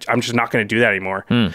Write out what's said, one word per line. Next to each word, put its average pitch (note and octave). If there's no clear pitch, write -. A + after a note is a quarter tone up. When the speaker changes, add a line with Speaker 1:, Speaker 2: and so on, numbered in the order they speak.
Speaker 1:
I'm A#2
just A#2
not A#2
gonna A2+
do G#2
that A2+
anymore." F#2+
Speaker 2:
Hmm. A#2